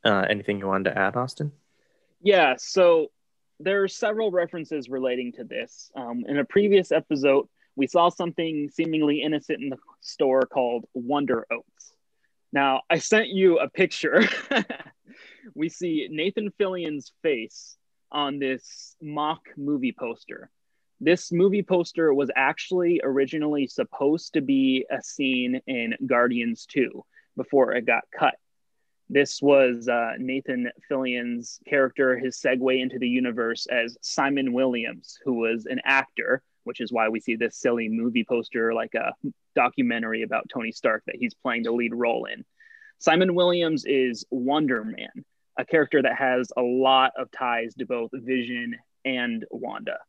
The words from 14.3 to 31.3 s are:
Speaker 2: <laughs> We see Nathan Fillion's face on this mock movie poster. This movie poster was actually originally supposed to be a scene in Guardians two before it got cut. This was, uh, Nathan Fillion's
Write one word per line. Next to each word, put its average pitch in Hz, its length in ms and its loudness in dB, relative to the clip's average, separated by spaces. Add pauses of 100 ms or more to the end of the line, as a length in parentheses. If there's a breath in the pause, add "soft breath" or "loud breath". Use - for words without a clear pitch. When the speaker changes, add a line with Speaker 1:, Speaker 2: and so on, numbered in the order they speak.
Speaker 2:
<laughs> 240 120 2 (920 loud breath)
We 160 140 -4
see 160 420 -4
Nathan 190 480 -4
Fillion's 175 520 -4 (120)
face - 520 -4 (360)
on 143 280 -4
this - 640 -6
mock 151 560 -6
movie 139 400 -2
poster. - 520 -12 (500)
This 165 320 2
movie 190 320 2
poster 165 500 0
was 139 220 2
actually 170 680 0
originally 139 640 0
supposed 143 680 -2
to 160 80 2
be 135 500 2
a 135 100 -4
scene 127 640 -2
in 117 300 -4 (100)
Guardians 120 640 0
two - 360 -2 (320 soft breath)
before 131 380 2
it 120 140 -2
got 120 160 2 (120)
cut. 147 200 2 (720)
This 139 320 0
was, 127 480 4
uh, 120 300 0
Nathan 127 500 -4 (180)
Fillion's 123 800 -4